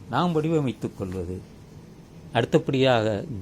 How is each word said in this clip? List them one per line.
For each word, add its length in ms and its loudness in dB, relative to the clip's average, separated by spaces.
நாம் 220 0
வடிவமைத்துக் 680 0
கொள்வது. 440 -6
அடுத்தபடியாக, 920 2